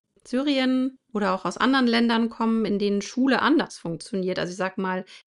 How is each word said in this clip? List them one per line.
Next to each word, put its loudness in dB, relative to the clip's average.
Syrien 0
oder 0
auch -4
aus -4
anderen 4
Ländern 2
kommen, 0
in 0
denen 0
Schule 0
anders 0
funktioniert, -4
also -2
ich -12
sag -4
mal, -4